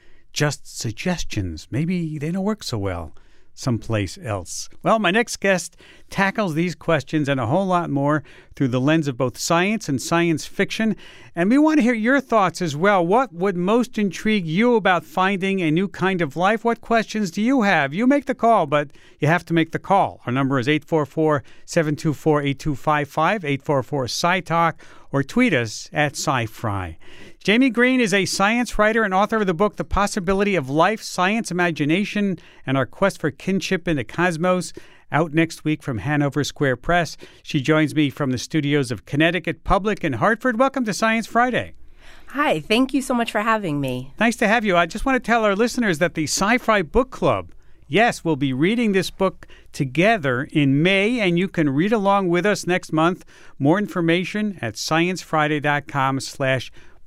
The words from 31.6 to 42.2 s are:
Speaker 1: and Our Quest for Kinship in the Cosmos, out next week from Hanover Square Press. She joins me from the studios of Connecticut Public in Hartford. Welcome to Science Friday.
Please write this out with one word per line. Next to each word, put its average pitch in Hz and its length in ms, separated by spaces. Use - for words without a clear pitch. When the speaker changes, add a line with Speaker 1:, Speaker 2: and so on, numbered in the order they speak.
Speaker 1:
and 135 100
Our 135 100
Quest - 340
for 156 100
Kinship 190 580
in 165 100
the - 60
Cosmos, 175 720
out 143 200
next 160 320
week 156 200
from 117 160
Hanover 143 440
Square 135 340
Press. 170 400
She - 180
joins 151 320
me 147 160
from 131 220
the 123 80
studios 143 520
of 107 140
Connecticut 165 580
Public 196 400
in 151 100
Hartford. 220 440
Welcome 262 280
to 208 80
Science 226 340
Friday. 226 480